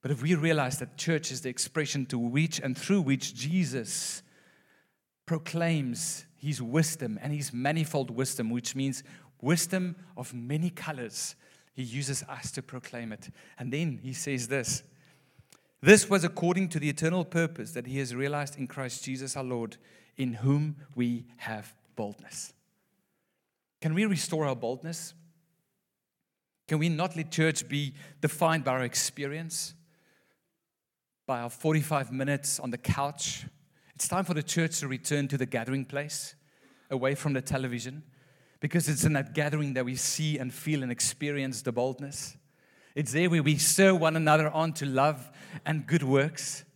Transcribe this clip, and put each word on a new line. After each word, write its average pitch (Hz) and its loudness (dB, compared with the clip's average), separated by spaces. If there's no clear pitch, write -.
But 131 -2
if 127 -2
we 156 2
realize 151 2
that - -10
church 160 0
is 131 -6
the 131 -4
expression 143 -2
to 127 -4
which 135 0
and 131 -4
through 196 2
which 135 0
Jesus 131 -2
proclaims 160 -2
his 139 -4
wisdom 123 0
and 143 -2
his 147 -4
manifold 139 0
wisdom, 120 -2
which 120 -4
means 135 -2
wisdom 175 0
of - -10
many 143 -2
colors, 135 -8
he 131 -6
uses 131 -4
us 131 -10
to 135 -8
proclaim 120 -10
it. - -14
And 123 -6
then 151 -2
he 131 -10
says 123 -4
this, 127 -2
"This 208 10
was 185 4
according 175 0
to 156 -4
the 147 0
eternal 160 0
purpose 165 -2
that 120 -8
he 131 -4
has 123 -4
realized 143 -2
in 131 -6
Christ 127 -8
Jesus 131 -6
our 135 -6
Lord, 120 -4
in 127 -2
whom 147 2
we 120 -2
have 110 -10
boldness." - -10
Can 156 0
we 202 4
restore 165 0
our 135 2
boldness? 131 -6
Can 156 2
we 160 2
not 170 -2
let 160 -6
church 160 2
be 143 -2
defined 160 2
by 135 0
our 127 0
experience, 147 -4
by 123 -2
our 120 -6
forty-five 151 2
minutes 139 0
on 123 -6
the 120 -4
couch? - -2
It's - -2
time 180 2
for 180 0
the 156 0
church 160 0
to 143 -4
return 135 0
to 143 -2
the 127 0
gathering 127 -2
place, 147 -8
away 135 2
from 143 0
the 131 0
television, 131 -4
because 160 2
it's 147 2
in 160 6
that 135 0
gathering 147 0
that 127 0
we 127 -4
see 151 0
and 127 -4
feel 151 -2
and 127 -2
experience 135 -2
the 127 -2
boldness. 131 -4
It's 135 -2
there 165 4
where 160 6
we 147 6
stir 190 8
one 160 4
another 156 6
on 156 0
to 139 -4
love 135 2
and 156 0
good 165 4
works. 139 2